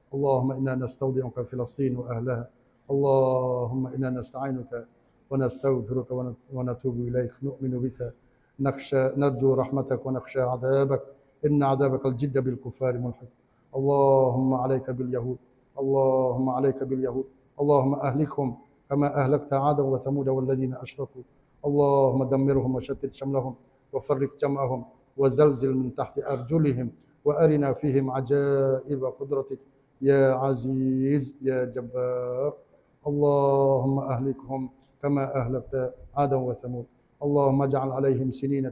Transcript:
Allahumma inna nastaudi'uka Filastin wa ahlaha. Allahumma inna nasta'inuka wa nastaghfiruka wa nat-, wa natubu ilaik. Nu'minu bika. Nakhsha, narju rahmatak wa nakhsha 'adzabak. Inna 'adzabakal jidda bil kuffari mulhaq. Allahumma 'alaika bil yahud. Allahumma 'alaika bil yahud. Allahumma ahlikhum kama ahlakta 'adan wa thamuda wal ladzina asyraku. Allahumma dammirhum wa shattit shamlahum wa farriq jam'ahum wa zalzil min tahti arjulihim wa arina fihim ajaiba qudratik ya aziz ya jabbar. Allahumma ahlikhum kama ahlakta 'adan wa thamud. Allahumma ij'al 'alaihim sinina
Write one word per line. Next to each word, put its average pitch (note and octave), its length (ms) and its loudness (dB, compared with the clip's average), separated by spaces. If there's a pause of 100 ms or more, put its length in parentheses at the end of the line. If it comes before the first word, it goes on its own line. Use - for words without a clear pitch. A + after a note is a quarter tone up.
(140)
Allahumma C3+ 480 2
inna C3 160 0
nastaudi'uka B2+ 720 -4
Filastin B2+ 480 -4
wa B2 160 -8
ahlaha. A#2+ 320 -4 (400)
Allahumma C3 1120 2
inna C3 120 -2
nasta'inuka B2+ 680 -8 (500)
wa - 80 -6
nastaghfiruka B2+ 760 -2
wa B2+ 160 -4
nat-, - 240 -14
wa B2+ 80 -6
natubu A#2+ 480 -4
ilaik. B2 320 -4
Nu'minu C3 400 -6
bika. B2 320 -6 (480)
Nakhsha, C3+ 560 0
narju C3 400 2
rahmatak C3 480 -2
wa C3 120 -4
nakhsha B2+ 280 -4
'adzabak. C3 560 0 (400)
Inna C#3+ 320 2
'adzabakal C3 400 0
jidda C3 280 -2
bil B2 200 -2
kuffari B2 400 -4
mulhaq. B2 280 -8 (440)
Allahumma C3+ 920 4
'alaika C3 280 -2
bil B2 160 -4
yahud. B2 280 -4 (360)
Allahumma C3 880 2
'alaika C3+ 240 0
bil C3 160 -2
yahud. C3 240 -2 (320)
Allahumma C#3+ 480 2
ahlikhum C#3 560 -2 (280)
kama D3 200 2
ahlakta C#3+ 480 0
'adan C#3+ 320 2
wa C3 80 2
thamuda C3+ 320 -2
wal C3 160 0
ladzina C3 360 -2
asyraku. B2+ 440 -12 (380)
Allahumma C#3 640 4
dammirhum C3+ 460 2
wa B2 60 -4
shattit C3+ 320 -8
shamlahum C3+ 420 -4 (380)
wa C3+ 80 -2
farriq C#3 400 0
jam'ahum C3+ 440 -2 (300)
wa C3+ 140 4
zalzil C3+ 420 4
min B2+ 240 -2
tahti C#3 240 -6
arjulihim C3 720 0 (320)
wa D3 160 2
arina D3+ 400 4
fihim C3+ 320 0
ajaiba C3+ 1040 0
qudratik C#3 480 -6 (400)
ya C3+ 400 6
aziz C3 960 0
ya C3 320 0
jabbar. B2 800 -4 (560)
Allahumma C#3 1040 2
ahlikhum C3 580 -4 (300)
kama C#3+ 320 0
ahlakta B2+ 640 -4 (180)
'adan C3+ 300 2
wa B2 160 -2
thamud. B2 260 -8 (380)
Allahumma C#3 480 4
ij'al C3+ 240 -2
'alaihim C3+ 400 0
sinina C#3 360 -2